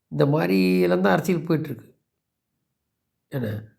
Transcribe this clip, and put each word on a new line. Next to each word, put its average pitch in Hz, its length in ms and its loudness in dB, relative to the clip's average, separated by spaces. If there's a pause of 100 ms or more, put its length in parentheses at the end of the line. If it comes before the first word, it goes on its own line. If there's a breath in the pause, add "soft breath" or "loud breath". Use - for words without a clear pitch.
இந்த 147 180 0
மாதிரி 185 540 2
எல்லாம் 180 220 2
தான் 190 120 4
அரசியல் 170 280 0
போயிட்டுருக்கு. 151 460 -4 (1400)
என்ன, 107 360 -6 (160)